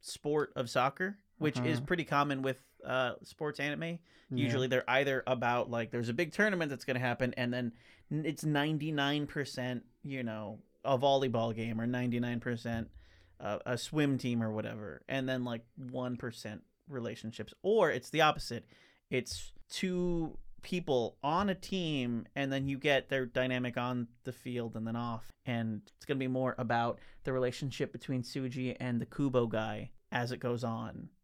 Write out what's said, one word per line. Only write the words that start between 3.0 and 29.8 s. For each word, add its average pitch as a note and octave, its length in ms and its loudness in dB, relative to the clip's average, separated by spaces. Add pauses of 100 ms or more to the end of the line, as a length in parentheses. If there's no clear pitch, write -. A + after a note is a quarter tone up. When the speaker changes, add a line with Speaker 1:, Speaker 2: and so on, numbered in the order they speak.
Speaker 1:
sports - 360 -6
anime. D3 240 -2 (500)
Speaker 2:
Yeah. B2 120 2
Speaker 1:
Usually C3 220 4
they're B2+ 220 2
either C3+ 380 4
about, A#2+ 420 2
like, A#2 220 -2
there's A#2+ 180 -2
a A#2+ 40 2
big D#3 180 0
tournament F#3+ 380 2
that's C3 160 -8
gonna B2+ 140 0
happen, B2 360 0
and B2 180 0
then B2 200 -2 (380)
n-, D3+ 140 0
it's D3+ 180 -4
ninety-nine D3 840 2
percent, B2+ 580 -4 (180)
you C3+ 200 -4
know, G#2+ 360 -6 (240)
a C3 140 4
volleyball B2 580 4
game, A2+ 240 -2
or A2+ 80 0
ninety-nine A#2+ 520 0
percent, A#2 500 -4 (500)
uh, G2+ 260 -2
a A#2+ 120 0
swim D3 400 2
team A#2+ 260 0
or A2 80 0
whatever, G#2+ 560 -6
and C3 220 -2
then, B2+ 140 0
like, A#2 200 -4 (120)
one B2 420 -4
percent A2 460 -8 (240)
relationships. A2+ 760 -8
Or F#3+ 300 6
it's A#2+ 180 -4
the D3+ 120 4
opposite. D3 440 2 (440)
It's - 420 -4 (180)
two F3+ 680 0 (240)
people D3+ 600 0
on F3 260 2
a F#3 60 2
team, D3 800 0
and C#3 160 0
then C3+ 160 0
you C#3 100 0
get C3+ 320 4
their C3 160 0
dynamic B2+ 520 0
on B2 300 0 (180)
the B2+ 80 -6
field A#2+ 420 -6
and A2+ 120 -4
then A#2 80 -2
off. A#2 360 -4 (140)
And A2 360 -2 (160)
it's - 80 -20
gonna C#3 140 0
be C3 80 0
more B2+ 300 2
about A#2 420 2 (240)
the C#3 100 0
relationship B2+ 580 0
between B2+ 320 -2
Suji B2+ 560 -4
and B2 220 0
the A2+ 40 -2
Kubo B2+ 420 4
guy A2 440 -2 (200)